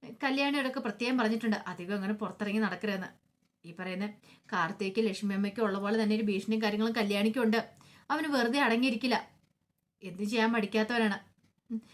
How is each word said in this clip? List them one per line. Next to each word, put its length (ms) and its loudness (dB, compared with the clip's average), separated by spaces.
കല്യാണിയോടൊക്കെ 580 0
പ്രത്യേകം 380 -2
പറഞ്ഞിട്ടുണ്ട് 380 2
അധികം 300 -6
അങ്ങനെ 180 -2
പുറത്തിറങ്ങി 460 -4
നടക്കരുതെന്ന്. 500 -2
ഈ 80 -14
പറയുന്ന 340 -6
കാർത്തികയ്ക്ക് 580 0
ലക്ഷ്മി 280 -2
അമ്മയ്ക്കും 300 0
ഉള്ള 140 0
പോലെ 200 0
തന്നെ 180 2
ഒരു 120 0
ഭീഷണിയും 340 0
കാര്യങ്ങളും 320 2
കല്യാണിക്കും 500 2
ഉണ്ട്. 160 4
അവന് 160 0
വെറുതെ 340 2
അടങ്ങിയിരിക്കില്ല. 680 2
എന്ത് 200 -10
ചെയ്യാൻ 300 2
മടിക്കാത്തവനാണ്. 760 2
ഉം. 120 -6